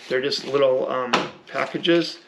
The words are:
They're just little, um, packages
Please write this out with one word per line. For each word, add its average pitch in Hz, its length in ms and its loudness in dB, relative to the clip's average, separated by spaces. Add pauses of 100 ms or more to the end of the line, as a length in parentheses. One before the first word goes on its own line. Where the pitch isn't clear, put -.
They're 127 140 0
just 139 240 -4
little, 131 460 2
um, 127 200 -2 (360)
packages 165 800 0